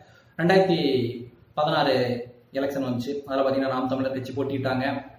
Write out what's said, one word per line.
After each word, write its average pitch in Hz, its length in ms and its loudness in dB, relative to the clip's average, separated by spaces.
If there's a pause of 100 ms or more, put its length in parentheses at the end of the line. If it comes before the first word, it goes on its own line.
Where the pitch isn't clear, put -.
(360)
ரெண்டாயிரத்தி 160 760 4 (440)
பதினாறு 139 720 2 (260)
எலெக்ஷன் 139 320 -2
வந்துச்சு. 127 420 -4
அதுல 135 240 0
பாத்தீங்கன்னா 135 180 0
நாம் 131 200 -2
தமிழர் 131 240 -2
கட்சி 127 200 -6
போட்டிட்டாங்க. 131 680 -2 (160)